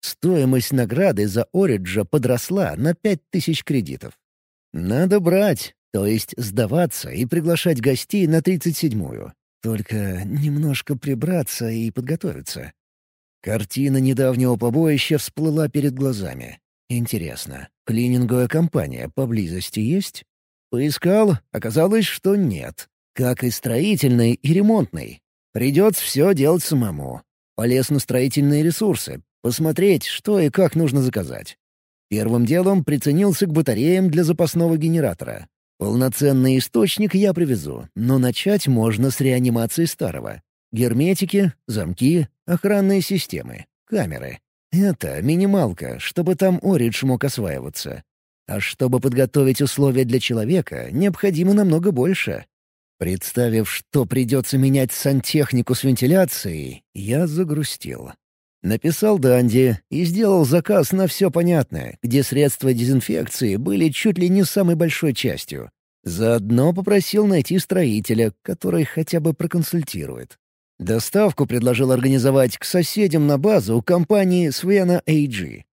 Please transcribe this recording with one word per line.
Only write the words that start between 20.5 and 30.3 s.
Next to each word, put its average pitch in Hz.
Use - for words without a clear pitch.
Поискал, 170
оказалось, 165
что 190
нет. 101
Как 127
и 127
строительный, 123
и 139
ремонтный. 175
Придётся 143
всё 160
делать 156
самому. 76
Полез 123
на 147
строительные 143
ресурсы, 160
посмотреть, 160
что -